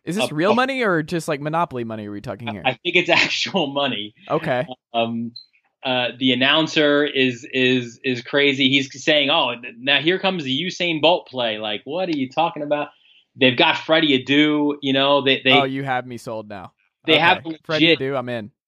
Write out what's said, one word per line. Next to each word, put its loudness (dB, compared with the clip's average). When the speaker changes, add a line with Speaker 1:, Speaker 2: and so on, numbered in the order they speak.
Speaker 1:
Is -6
this 0
Speaker 2:
of, -4
Speaker 1:
real 0
Speaker 2:
of 4
Speaker 1:
money 0
or 0
just, -6
like, -2
Monopoly -4
money -10
we're -10
talking -10
here? -10
Speaker 2:
I -6
think -4
it's 2
<laughs> -
actual 0
money. -4
Speaker 1:
Okay. -2
Speaker 2:
Um, -2
uh, 0
the 2
announcer 2
is, -2
is, 0
is -4
crazy. 2
He's -2
saying, 4
"Oh, 0
th-, -16
now 0
here 0
comes -2
the -4
Usain -4
Bolt 2
play." -4
Like, -6
what -6
are -2
you -4
talking -2
about? -2
They've 4
got 2
Freddie 2
Adu, 2
you 0
know, 4
they, 2
they 4
Speaker 1:
Oh, 6
you -4
have -2
me -12
sold -10
now. -14
Speaker 2:
they 4
Speaker 1:
Okay. 6
Speaker 2:
have 2
legit -10
Speaker 1:
Freddie 2
Adu, -2
I'm -6
in. -6